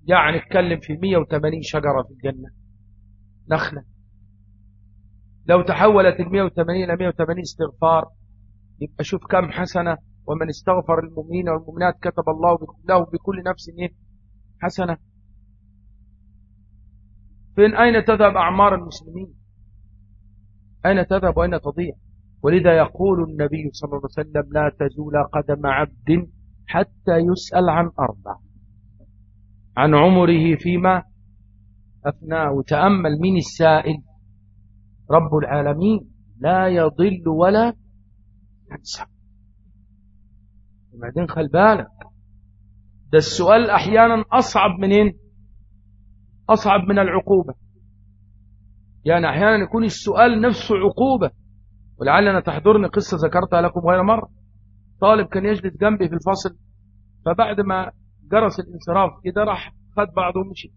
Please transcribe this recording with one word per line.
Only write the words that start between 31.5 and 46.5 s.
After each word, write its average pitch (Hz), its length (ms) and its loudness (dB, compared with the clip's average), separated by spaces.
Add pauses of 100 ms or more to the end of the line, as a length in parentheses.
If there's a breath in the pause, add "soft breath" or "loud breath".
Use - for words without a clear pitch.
أفناه". 156 460 -4
وتأمل 156 720 0
مين 185 160 0
السائل؟ 156 600 2 (1120)
رب 151 240 2
العالمين، 151 760 -2 (300)
لا 185 280 0
يضل 175 600 0
ولا 196 460 2 (1000)
ينسى. - 320 -16 (1900)
وبعدين 123 340 -8
خل 156 200 -4
بالك، 185 400 2 (1200)
ده 151 60 6
السؤال 202 520 4
أحيانًا 220 600 2
أصعب 202 480 0
منين؟ 202 380 2 (1300)
أصعب 208 300 4